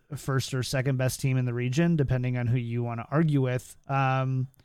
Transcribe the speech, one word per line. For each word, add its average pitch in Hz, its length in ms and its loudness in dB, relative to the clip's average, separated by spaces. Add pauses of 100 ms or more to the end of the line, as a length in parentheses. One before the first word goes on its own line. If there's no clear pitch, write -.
(160)
first 131 380 -2
or 127 100 -2
second 131 340 0
best 127 220 0
team 131 180 0
in 127 80 0
the 120 80 -2
region, 131 440 2
depending 127 400 0
on 120 100 0
who 127 100 2
you 120 260 -2
wanna 117 280 -6
argue 147 300 4
with, 127 340 -2 (140)
um, 131 580 0 (180)